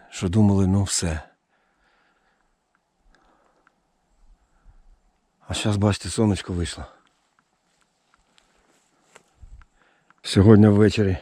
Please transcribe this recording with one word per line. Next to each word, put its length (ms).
що 180
думали, 380
ну 160
все. 400
А 60
щас, 220
бачите, 340
сонечко 420
вийшло. 340
Сьогодні 460
ввечері 540